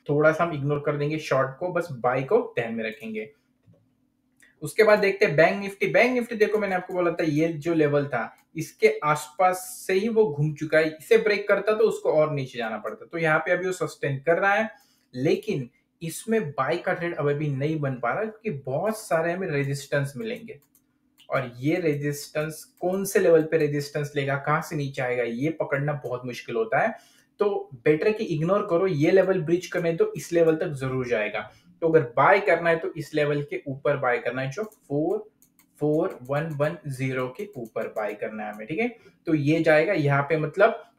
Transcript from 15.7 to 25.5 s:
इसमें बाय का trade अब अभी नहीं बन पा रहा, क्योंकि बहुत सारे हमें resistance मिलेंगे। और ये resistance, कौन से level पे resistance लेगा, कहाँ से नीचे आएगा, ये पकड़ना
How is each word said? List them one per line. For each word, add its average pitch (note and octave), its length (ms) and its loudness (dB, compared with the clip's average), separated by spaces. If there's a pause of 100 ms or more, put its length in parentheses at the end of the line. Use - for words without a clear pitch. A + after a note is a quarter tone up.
इसमें E3+ 500 -4
बाय C#3 260 0
का F3+ 160 -2
trade E3+ 220 -4
अब C#3+ 140 0
अभी D3 180 -2
नहीं D3 320 -2
बन C3 160 -2
पा A#2+ 180 -2
रहा, F#3+ 100 -2
क्योंकि A3 260 -8
बहुत D#3 480 -4
सारे E3 340 0
हमें F3+ 160 -4
resistance C#3 720 -2
मिलेंगे। A#2 420 -10 (720)
और B2+ 280 -4
ये D3+ 220 -2
resistance, D3+ 840 -4
कौन F#3+ 420 -4
से G3+ 140 0
level E3+ 240 6
पे D#3+ 140 0
resistance D3 580 -2
लेगा, C#3 200 -2
कहाँ D3+ 260 -2
से D#3+ 140 -10
नीचे C#3 260 -6
आएगा, B2 220 -2
ये A#2 260 -2
पकड़ना D3 440 -2